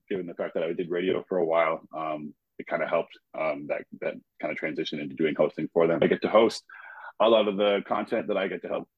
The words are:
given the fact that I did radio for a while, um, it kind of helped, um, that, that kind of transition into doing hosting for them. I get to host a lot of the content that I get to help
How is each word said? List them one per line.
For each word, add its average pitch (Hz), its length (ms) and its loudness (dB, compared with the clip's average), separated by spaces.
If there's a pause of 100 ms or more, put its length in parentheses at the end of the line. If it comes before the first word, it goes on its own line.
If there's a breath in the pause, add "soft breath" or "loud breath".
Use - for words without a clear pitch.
(100)
given 92 160 -4
the 85 80 -12
fact 90 200 -6
that 85 100 0
I 82 100 -2
did 85 160 -4
radio 90 380 0
for 92 100 0
a 87 60 4
while, 80 360 2 (160)
um, 78 380 -6 (240)
it - 80 -12
kind - 160 -2
of - 80 -2
helped, - 280 -2 (200)
um, 73 300 -4
that, 71 140 -4 (180)
that - 140 -4 (260)
kind 78 120 -6
of 76 60 -8
transition 78 420 -6
into 71 160 -8
doing 76 200 0
hosting 78 360 0
for 82 140 4
them. 82 160 2
I 85 60 6
get 92 140 2
to 98 60 0
host - 360 6 (560 loud breath)
a 107 80 6
lot 110 200 6
of 98 80 -2
the 101 300 4
content 113 420 -2
that 101 80 0
I 95 120 0
get 90 140 -6
to 90 60 -12
help 82 300 -4